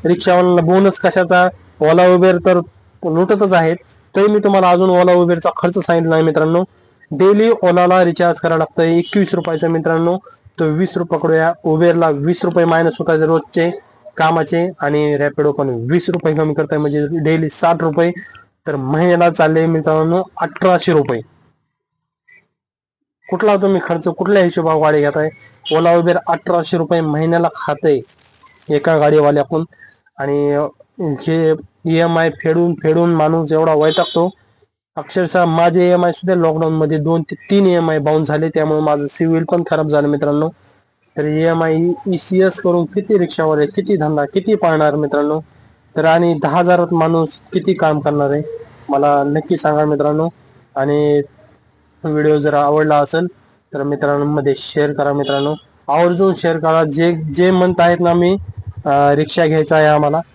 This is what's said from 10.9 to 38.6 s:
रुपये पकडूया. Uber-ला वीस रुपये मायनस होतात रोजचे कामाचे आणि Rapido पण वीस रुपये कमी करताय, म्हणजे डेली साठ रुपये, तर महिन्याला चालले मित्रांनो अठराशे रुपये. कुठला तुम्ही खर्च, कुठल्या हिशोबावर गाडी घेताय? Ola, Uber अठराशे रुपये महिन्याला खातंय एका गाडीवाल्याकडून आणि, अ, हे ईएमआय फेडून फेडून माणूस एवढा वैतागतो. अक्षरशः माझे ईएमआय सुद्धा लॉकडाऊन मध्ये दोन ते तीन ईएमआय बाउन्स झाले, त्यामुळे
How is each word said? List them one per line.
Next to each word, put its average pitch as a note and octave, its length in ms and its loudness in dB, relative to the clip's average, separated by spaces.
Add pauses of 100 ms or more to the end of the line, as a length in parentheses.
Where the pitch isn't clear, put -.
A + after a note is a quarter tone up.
रुपये E3+ 220 -4
पकडूया. D#3+ 340 0 (120)
Uber-ला E3 440 2
वीस D3+ 360 -2
रुपये E3+ 200 2
मायनस E3 340 2
होतात D#3+ 220 0
रोजचे E3 580 -2 (380)
कामाचे E3 600 0
आणि D3 380 -2
Rapido D3 340 0
पण C#3+ 180 -4 (220)
वीस F3 180 0
रुपये E3 260 -2
कमी D#3 180 -2
करताय, D3+ 260 -4
म्हणजे D3 320 -2
डेली D#3+ 380 -2
साठ E3 340 -2
रुपये, E3+ 280 0 (560)
तर D3+ 80 -4
महिन्याला E3+ 540 2
चालले D#3+ 360 0
मित्रांनो D#3+ 580 0 (140)
अठराशे F3+ 540 0
रुपये. B2+ 300 0 (2000)
कुठला G3+ 240 0
तुम्ही F#3+ 280 0
खर्च, E3+ 240 -4
कुठल्या F#3+ 360 0
हिशोबावर D#3+ 380 0
गाडी D3+ 180 2
घेताय? D3+ 300 -2 (440)
Ola, E3+ 280 4
Uber E3+ 160 0 (100)
अठराशे E3+ 500 -2
रुपये E3 240 0
महिन्याला D#3+ 540 0
खातंय D3 440 -2 (680)
एका D3+ 280 0
गाडीवाल्याकडून D3+ 680 2 (520)
आणि, C#3+ 340 -2
अ, C#3+ 120 0 (360)
हे D#3+ 540 -2 (320)
ईएमआय E3 440 0
फेडून E3+ 440 0
फेडून E3 360 0
माणूस D#3+ 420 0
एवढा D#3+ 220 2
वैतागतो. D#3+ 560 0 (640)
अक्षरशः F3 500 -2
माझे E3+ 420 2
ईएमआय F3 240 2
सुद्धा F3+ 240 -2
लॉकडाऊन D#3+ 380 0
मध्ये D#3 240 -2
दोन E3 240 -2
ते - 140 -10
तीन G3 320 0
ईएमआय E3 320 0
बाउन्स D3+ 280 0
झाले, D#3 220 -2
त्यामुळे D#3 320 0